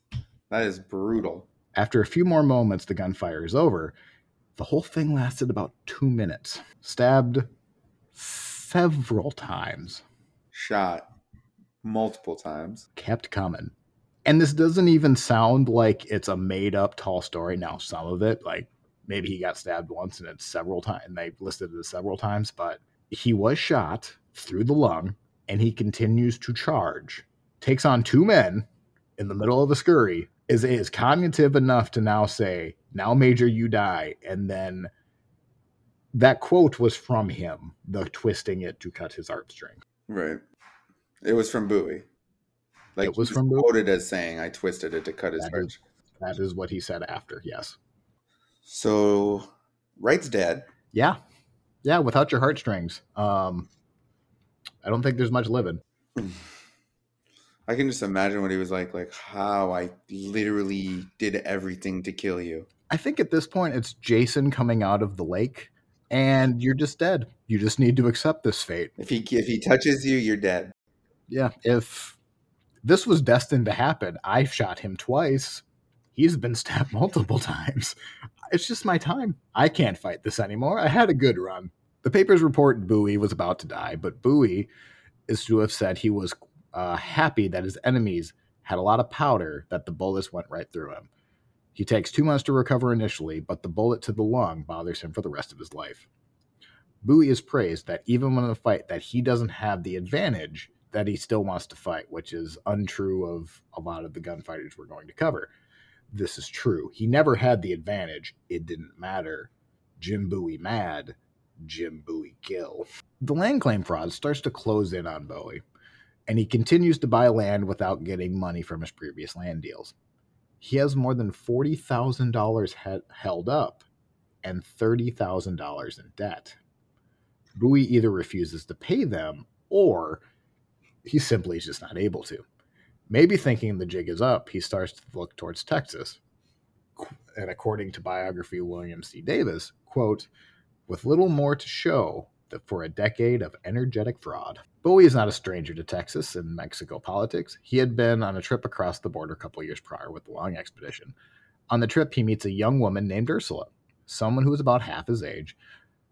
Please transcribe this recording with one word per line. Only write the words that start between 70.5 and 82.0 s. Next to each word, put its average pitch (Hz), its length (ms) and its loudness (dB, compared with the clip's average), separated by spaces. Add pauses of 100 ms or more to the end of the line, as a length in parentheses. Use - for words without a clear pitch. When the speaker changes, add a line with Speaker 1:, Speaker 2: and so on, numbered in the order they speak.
Speaker 2:
Yeah, 131 220 0 (120)
if - 560 0 (640)
this 151 240 4
was 165 160 6
destined 123 440 4
to 104 60 0
happen, 110 520 -2
I've 123 280 2
shot 92 280 -4
him 95 160 -8
twice. 135 680 -2 (500)
He's 160 240 4
been 120 200 -2
stabbed - 360 -2
<laughs> - 0 -
multiple 110 460 2
times. - 560 -6 (560)
It's 175 160 0
just - 180 -6
my 180 140 2
time. 202 380 -2 (180)
I 135 140 6
can't 110 280 2
fight 87 280 -8
this - 160 -4
anymore. 120 400 -2
I 160 80 4
had 202 200 6
a 170 60 4
good 127 240 4
run. 92 320 -8 (320)